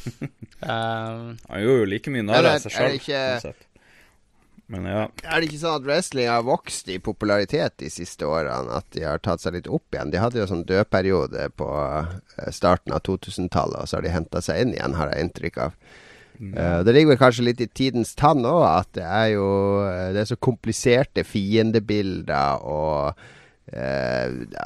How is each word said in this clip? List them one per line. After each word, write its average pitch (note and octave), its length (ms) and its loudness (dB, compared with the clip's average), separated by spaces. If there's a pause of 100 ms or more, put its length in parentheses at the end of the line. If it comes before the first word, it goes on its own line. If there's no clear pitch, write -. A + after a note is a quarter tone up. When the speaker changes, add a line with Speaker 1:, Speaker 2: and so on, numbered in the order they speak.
Speaker 1:
<laughs> C3 240 -10 (340)
Speaker 2:
Eh, - 60 -6
Speaker 1:
Han A2+ 920 -6
gjorde B2 220 4
jo G#2+ 100 2
like G#2 200 -6
mye B2 120 -4
narr G#2 160 2
Speaker 3:
Men - 80 6
Speaker 1:
av D#3 80 2
Speaker 3:
er, D3 80 0
Speaker 1:
seg G#2+ 80 -10
Speaker 3:
er - 60 -8
det - 20 -2
Speaker 1:
selv, C3 220 0
Speaker 3:
ikke, C#3 220 -4 (180)
Speaker 1:
sånn D2 100 -10
sett. - 160 -20 (1000)
Men F#2 180 -10
ja. G#2 220 -4 (160)
Speaker 3:
er D#3+ 180 -2
det D#3+ 60 -2
ikke D3 100 -10
sånn D#3+ 160 -2
at C#3 140 -4
wrestling C#3+ 420 0
har A#2 160 2
vokst - 420 -4
i F#2 140 -6
popularitet G#2+ 760 0
de D2 120 -10
siste - 340 -12
årene, C2+ 540 -2
at - 160 -6
de - 80 -6
har D#2 160 -2
tatt E2+ 240 -2
seg E2+ 140 -4
litt E2+ 100 -10
opp C#3 240 -4
igjen? C2+ 240 -6
De F2 80 0
hadde A#2+ 160 0
jo G2+ 80 0
sånn F2 180 -4
dødperiode F#2 840 2 (100)
på, C#2 80 -6 (720)
eh, - 160 -8
starten - 400 2
av D#2 80 -2
to F#2+ 160 -2
tusen-tallet, F2+ 640 -2
og D#2+ 80 -8
så - 80 -2
har - 80 -4
de F2 80 -2
hentet F2 320 -4
seg D#2+ 160 0
inn B2 140 0
igjen, - 180 -2
har D#2 160 -2
jeg D2+ 160 -2
inntrykk - 320 -8
av. C2+ 160 -4 (640)
Speaker 1:
Mm. G2 160 -10
Speaker 3:
Eh, E2+ 300 0
det A#2 100 8
ligger D#3 220 10
vel C3+ 80 2
kanskje B2 200 6
litt A#2+ 160 0
i A2+ 60 -2
tidens B2 480 -2
tann C#3+ 320 4
også, B2+ 320 4
at - 140 -2
det F#2 120 -6
er G#2+ 300 2
jo, G2 480 2
eh, F#2 300 -4
det G2+ 100 0
er - 80 -4
så B2 80 -4
kompliserte A#2+ 880 2
fiendebilder, G2+ 1400 2
og, D2+ 560 -2 (480)
eh, B1+ 640 -4 (360)